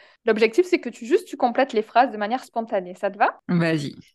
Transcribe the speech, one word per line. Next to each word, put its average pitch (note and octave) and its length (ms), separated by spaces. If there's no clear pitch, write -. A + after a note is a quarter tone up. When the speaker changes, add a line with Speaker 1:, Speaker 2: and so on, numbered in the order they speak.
Speaker 1:
L'objectif, A3+ 400
c'est F4 140
que A#3+ 100
tu, A3 160
juste, F4+ 200
tu - 120
complètes B3+ 340
les G#3+ 80
phrases A#3 320
de G#3+ 60
manière G#3+ 260
spontanée. G#3 500
Ça G3 160
te G3 60
va ? - 320
Speaker 2:
Vas-y. D#3+ 480